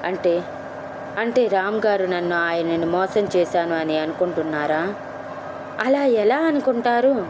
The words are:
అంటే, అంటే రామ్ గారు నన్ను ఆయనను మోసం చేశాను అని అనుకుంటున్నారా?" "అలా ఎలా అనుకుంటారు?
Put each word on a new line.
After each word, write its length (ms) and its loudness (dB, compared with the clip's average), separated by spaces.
అంటే, 400 0
అంటే 280 2
రామ్ 380 0
గారు 200 2
నన్ను 300 0
ఆయనను 520 0
మోసం 480 0
చేశాను 400 2
అని 240 0
అనుకుంటున్నారా?" 920 -2
"అలా 200 2
ఎలా 320 4
అనుకుంటారు? 920 2